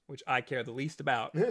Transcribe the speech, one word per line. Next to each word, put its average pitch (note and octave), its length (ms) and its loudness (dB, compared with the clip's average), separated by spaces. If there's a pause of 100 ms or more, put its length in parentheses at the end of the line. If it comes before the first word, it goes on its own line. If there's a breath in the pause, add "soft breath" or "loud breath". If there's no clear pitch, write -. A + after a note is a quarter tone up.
which C#3 200 -14
I B2+ 140 4
care B2 220 -4
the A#2 100 -6
least C#3 280 -6
about, B2+ 360 0 (140)